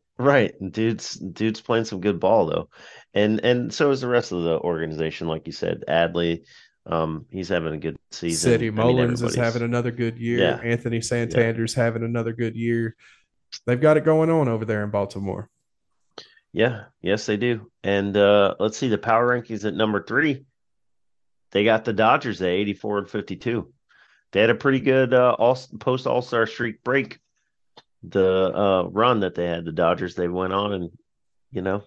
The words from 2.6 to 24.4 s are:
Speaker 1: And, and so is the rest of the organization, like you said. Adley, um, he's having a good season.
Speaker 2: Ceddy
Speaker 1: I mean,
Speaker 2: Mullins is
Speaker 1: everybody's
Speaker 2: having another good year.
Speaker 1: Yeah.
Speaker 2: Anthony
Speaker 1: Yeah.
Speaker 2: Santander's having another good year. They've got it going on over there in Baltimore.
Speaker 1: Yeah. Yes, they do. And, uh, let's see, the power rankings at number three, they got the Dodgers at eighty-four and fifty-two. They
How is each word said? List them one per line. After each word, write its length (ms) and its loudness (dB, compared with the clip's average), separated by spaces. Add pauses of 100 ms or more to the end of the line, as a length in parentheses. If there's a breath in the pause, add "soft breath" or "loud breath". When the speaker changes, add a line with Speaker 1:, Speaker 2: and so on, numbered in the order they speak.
Speaker 1:
And, 320 2
and 300 0
so 160 2
is 120 0
the 60 -6
rest 220 0
of 140 -4
the 160 0
organization, 640 -4
like 220 -6
you 40 -12
said. 360 -4
Adley, 560 0 (420 soft breath)
um, 440 -4
he's 180 -10
having 260 -2
a 40 -8
good 180 -8 (160)
season. 400 -2
Speaker 2:
Ceddy 40 4
Speaker 1:
I 140 -2
mean, 60 -8
Speaker 2:
Mullins 460 2
is 0 -
Speaker 1:
everybody's 140 -2 (180)
Speaker 2:
having 80 -4
another 280 -2
good 280 -4
year. 200 -4
Speaker 1:
Yeah. 200 2
Speaker 2:
Anthony 400 -4
Speaker 1:
Yeah. 40 -6
Speaker 2:
Santander's 720 -2
having 300 0
another 300 -4
good 200 -4
year. 400 -2 (720 soft breath)
They've 140 2
got 160 6
it 80 2
going 260 4
on 180 4
over 160 -2
there 200 -2
in 60 -6
Baltimore. 580 -4 (1040 loud breath)
Speaker 1:
Yeah. 320 0 (160)
Yes, 260 -2
they 120 0
do. 300 -4 (140)
And, 340 0
uh, 440 6
let's 160 0
see, 120 -2
the 100 0
power 280 2
rankings 380 -4
at 100 -2
number 300 0
three, 400 -2 (1080)
they 140 2
got 200 2
the 100 -4
Dodgers 480 2
at 60 0
eighty-four 500 -2
and 100 -6
fifty-two. 640 -6 (580 soft breath)
They 100 2